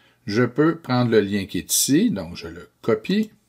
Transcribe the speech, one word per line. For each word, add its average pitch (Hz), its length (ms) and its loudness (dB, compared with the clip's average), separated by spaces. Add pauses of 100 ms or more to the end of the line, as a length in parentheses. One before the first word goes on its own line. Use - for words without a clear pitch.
(260)
je 101 160 0
peux 151 380 2
prendre 123 320 0
le 110 80 4
lien 101 260 -2
qui - 140 -6
est - 120 -8
ici, 175 380 2
donc 87 260 -6
je - 120 -12
le 82 240 -16 (100)
copie 196 500 0 (160)